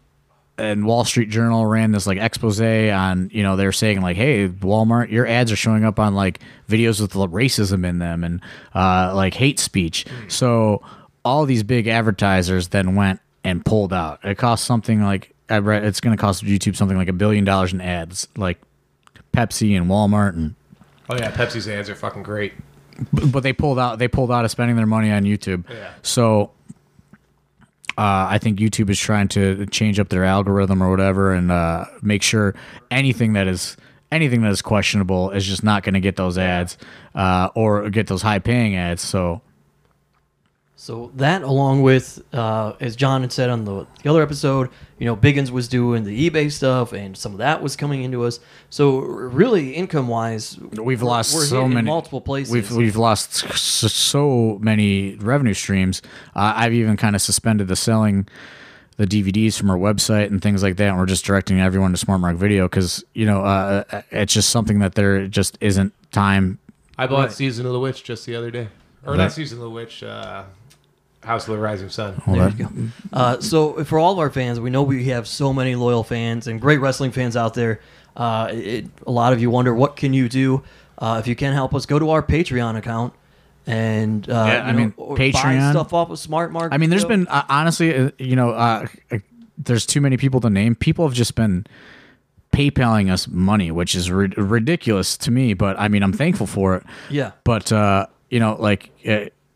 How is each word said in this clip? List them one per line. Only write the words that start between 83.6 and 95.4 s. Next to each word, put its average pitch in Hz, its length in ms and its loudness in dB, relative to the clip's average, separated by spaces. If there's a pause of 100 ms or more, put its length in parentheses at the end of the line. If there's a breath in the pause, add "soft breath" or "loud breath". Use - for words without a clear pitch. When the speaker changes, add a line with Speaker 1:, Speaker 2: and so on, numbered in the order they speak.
Speaker 3:
and, 110 640 -2
uh, - 40 -2
Speaker 1:
Yeah, 113 200 2
Speaker 3:
you 120 100 2
Speaker 1:
I 110 100 -2
Speaker 3:
know, 113 40 2
Speaker 1:
mean, 113 200 0
Speaker 3:
or - 180 -10
buy 135 160 2
Speaker 1:
Patreon. 135 400 2
Speaker 3:
stuff 156 220 0
off 170 160 0
of 160 100 -12
Smart 160 320 -4
Mark 165 220 -4
Speaker 1:
I 143 40 0
mean, 160 120 2
there's 196 140 2
Speaker 3:
Video. 214 160 2
Speaker 1:
been, 180 100 0
uh, 143 180 0
honestly, 160 480 2
uh, 131 220 2
you 127 180 -2
know, 123 140 4
uh, 113 380 0 (220)
uh, 107 100 -4 (380)
there's 123 280 0
too - 160 0
many 135 160 2
people 131 240 2
to 117 80 2
name. 107 260 4
People 160 320 0
have 123 80 -2
just 120 200 0
been 101 300 0 (840 loud breath)
PayPaling 120 580 2
us 92 180 0
money, 92 440 2
which 87 240 -2
is 90 160 -2
ri-, 98 160 2 (100)
ridiculous 110 800 0
to - 140 -2
me, 123 220 2